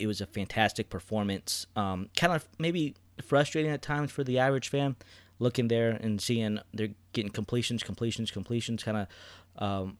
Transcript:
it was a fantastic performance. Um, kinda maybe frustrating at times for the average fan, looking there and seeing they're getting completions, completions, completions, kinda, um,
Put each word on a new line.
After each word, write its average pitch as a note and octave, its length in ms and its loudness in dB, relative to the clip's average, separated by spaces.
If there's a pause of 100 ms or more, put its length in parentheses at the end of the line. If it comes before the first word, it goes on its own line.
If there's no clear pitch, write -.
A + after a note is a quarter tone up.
it G#2+ 80 0
was G#2 120 -2
a G2 60 -6
fantastic G#2 640 0
performance. G2+ 760 -2 (100)
Um, F#2+ 400 -2
kinda E3+ 260 4 (160)
maybe D#3+ 380 -2 (280)
frustrating D3+ 460 2
at D3 120 -2
times D3 280 -2
for C#3 140 -4
the B2+ 160 0
average C3+ 280 2
fan, C#3 280 0 (420)
looking B2 300 2
there A#2 220 4
and G#2+ 300 0
seeing A2 380 0 (160)
they're G#2+ 200 -2 (180)
getting G#2 180 -2
completions, A#2 520 -2
completions, A2 500 -4
completions, A2+ 500 -2
kinda, G#2+ 240 -2 (520)
um, G2 420 -2